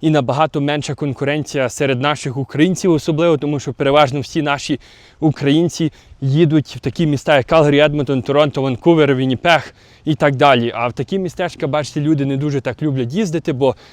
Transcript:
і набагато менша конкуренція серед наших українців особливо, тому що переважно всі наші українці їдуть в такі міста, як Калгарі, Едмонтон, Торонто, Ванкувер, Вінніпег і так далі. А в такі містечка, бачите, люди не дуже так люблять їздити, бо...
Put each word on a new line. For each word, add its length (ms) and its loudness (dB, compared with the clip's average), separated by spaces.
і 80 0
набагато 520 0
менша 340 -4
конкуренція 760 -4
серед 320 -2
наших 360 -2
українців 540 0
особливо, 460 2
тому 220 -2
що 140 -8
переважно 460 2
всі 220 -6
наші 380 -4
українці 720 0
їдуть 540 2
в 40 -12
такі 280 -2
міста, 300 2
як 80 2
Калгарі, 340 4
Едмонтон, 420 0
Торонто, 400 0
Ванкувер, 540 2
Вінніпег 580 0
і 100 0
так 200 0
далі. 400 4
А 120 -4
в 60 -6
такі 260 -4
містечка, 480 -6
бачите, 340 -4
люди 240 0
не 120 -2
дуже 240 -2
так 200 -8
люблять 320 -2
їздити, 400 -2
бо... 220 0